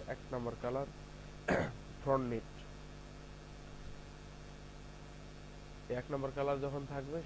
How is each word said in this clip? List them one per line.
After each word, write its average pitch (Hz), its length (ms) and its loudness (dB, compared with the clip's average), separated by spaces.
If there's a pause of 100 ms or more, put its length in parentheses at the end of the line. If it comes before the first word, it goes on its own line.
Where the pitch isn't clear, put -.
এক 131 120 -2 (120)
নম্বর 120 300 2
কালার, 131 260 4 (600)
<clears throat> - 540 2
ফ্রন্ট 135 300 8
নিট। 113 160 2 (3500)
এক 123 120 -2
নম্বর 139 240 4
কালার 139 240 6
যখন 139 220 4 (100)
থাকবে, 139 340 0